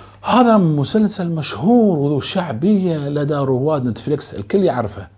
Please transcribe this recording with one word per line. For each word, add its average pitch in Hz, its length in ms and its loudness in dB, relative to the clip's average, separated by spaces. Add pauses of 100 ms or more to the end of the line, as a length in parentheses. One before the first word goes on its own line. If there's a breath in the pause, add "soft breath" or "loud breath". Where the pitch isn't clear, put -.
(220 loud breath)
هذا 240 340 4
مسلسل 175 720 0
مشهور 185 680 2
وذو 143 220 0
شعبية 170 880 -2
لدى 147 260 -2
رواد 135 500 0
نتفليكس، - 500 -4
الكل 190 300 0
يعرفه. 120 420 -2 (120)